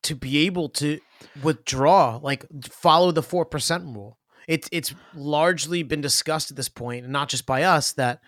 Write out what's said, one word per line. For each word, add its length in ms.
to 120
be 300
able 240
to 300
withdraw, 800
like, 240
follow 420
the 120
four 220
percent 380
rule. 220
It's, 240
it's 240
largely 680
been 180
discussed 480
at 80
this 120
point, 340
and 100
not 160
just 160
by 180
us, 300
that, 340